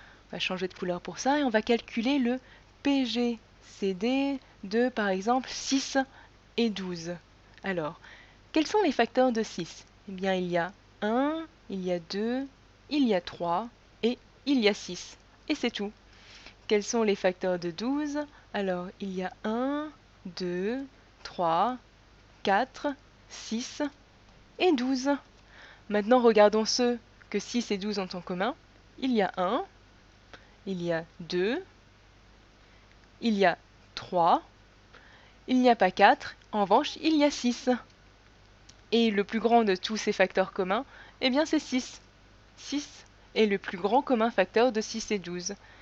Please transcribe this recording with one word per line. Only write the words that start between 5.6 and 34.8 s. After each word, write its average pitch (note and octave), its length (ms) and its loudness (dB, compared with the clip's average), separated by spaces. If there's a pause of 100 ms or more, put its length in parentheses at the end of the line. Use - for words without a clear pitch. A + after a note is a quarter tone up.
et A#3 120 2
douze. F3 440 -8 (500)
Alors, E3+ 360 -6 (520)
quels D#4 160 2
sont G#4+ 160 2
les D4 80 2
facteurs B3+ 400 2
de A3+ 100 -2
six ? - 440 -10 (240)
Eh - 20 -14
bien, F#3+ 240 -2
il F3+ 120 -2
y F3 100 0
a F3 160 -2 (280)
un, C#4+ 440 0 (240)
il F#3+ 120 -8
y F3+ 120 -2
a F3 60 -2
deux, A3+ 460 -4 (440)
il C4+ 180 2
y G#3 80 4
a F3 60 0
trois F3+ 480 -4 (340)
et A#3+ 140 0 (280)
il C4+ 140 2
y G#3 80 4
a G#3 60 4
six. - 440 -12 (300)
Et D4+ 80 -2
c'est A#3 160 -2
tout. G#3 220 -8 (720)
Quels G#3 160 2
sont A3+ 200 0
les G3+ 120 2
facteurs F#3 420 0
de E3+ 140 -6
douze ? C#4+ 480 -4 (340)
Alors, F#3 340 -2 (120)
il G3 140 -8
y F#3 100 -4
a F#3 80 -6 (140)
un, C4+ 440 -4 (360)
deux, F#3 600 -6 (380)
trois, F#3 540 0 (680)
quatre, A#3 460 0 (400)
six - 520 -8 (800)
et F4+ 140 4
douze. B3+ 360 0 (800)
Maintenant, G#3 300 4
regardons G#3+ 460 6
ceux A#3+ 340 0 (300)
que G3+ 100 -4
six - 320 -4
et G3+ 60 -2
douze G3+ 200 -6
ont F#3 160 -4
en F3+ 80 -10
commun. F#3+ 340 -4 (440)
Il C4 140 0
y G#3+ 80 4
a F#3 160 0
un, G3+ 260 0 (1040)
il F3+ 160 -4
y E3+ 80 -2
a E3 140 -2 (160)
deux, F#3+ 420 -2 (1600)
il A3 140 0
y G3 100 4
a E3+ 120 4 (380)
trois, F#3 460 2 (1080)